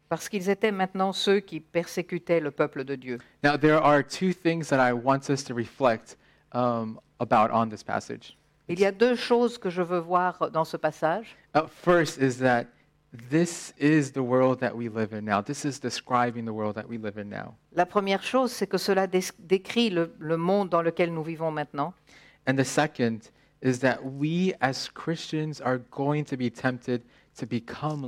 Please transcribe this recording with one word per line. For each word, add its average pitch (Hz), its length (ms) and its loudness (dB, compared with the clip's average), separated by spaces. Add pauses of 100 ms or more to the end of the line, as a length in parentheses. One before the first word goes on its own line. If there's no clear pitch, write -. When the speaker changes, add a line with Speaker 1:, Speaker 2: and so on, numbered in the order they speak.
Speaker 1:
Parce 165 200 -6
qu'ils 190 200 -4
étaient 202 220 0
maintenant 190 420 -2
ceux 202 260 2
qui 165 200 -10
persécutaient 170 800 -2
le 147 120 -4
peuple 147 320 -2
de 139 120 -6
Dieu. 127 220 -8 (260)
Speaker 2:
Now, 147 140 4
there 151 240 6
are 147 220 6
two 185 300 -2
things 165 360 -2
that 135 100 4
I 123 140 6
want 135 360 0
us 139 160 0
to 131 80 -8
reflect, 117 640 0 (360)
um, 117 460 -2 (200)
about 113 320 4
on 113 180 2
this 107 140 -14
passage. - 540 -8 (320)
Speaker 1:
Il 175 100 -4
y 196 60 4
a 196 80 2
deux 233 220 2
choses 233 420 0
que 190 120 -6
je 175 120 -4
veux 175 180 -2
voir 175 520 0
dans 160 120 0
ce 160 140 -8
passage. 165 580 -2 (200)
Speaker 2:
Uh, 156 120 2
first 170 540 2
is 131 180 2
that 123 280 2 (640)
this 170 480 0
is 143 360 4
the 135 100 -2
world 127 360 4
that 117 160 -2
we 117 120 -6
live 110 260 -4
in 107 120 -6
now. 104 160 2
This 147 240 -6
is 139 160 -4
describing 120 640 -2
the 110 80 -6
world 107 220 -4
that 107 140 -10
we 117 80 -10
live 107 200 -8
in 104 120 -10
now. 104 260 -12 (180)
Speaker 1:
La 175 120 2
première 196 380 0
chose, 254 300 0
c'est 196 140 -4
que 190 100 -2
cela 190 300 2
dé-, 185 320 0
décrit 190 500 0
le, 170 300 -2
le 156 180 -2
monde 185 320 2
dans 170 120 2
lequel 170 320 0
nous 160 100 -4
vivons 160 280 -4
maintenant. 151 420 -4 (540)
Speaker 2:
And 131 80 2
the 135 80 4
second 123 680 -2 (300)
is 127 180 0
that 127 240 2
we 156 580 -2
as 131 320 -2
Christians 156 680 -6
are 127 180 -2 (120)
going 147 340 -2
to 139 120 -8
be 123 140 -2
tempted 123 500 -2 (380)
to 131 60 -8
become 139 640 -6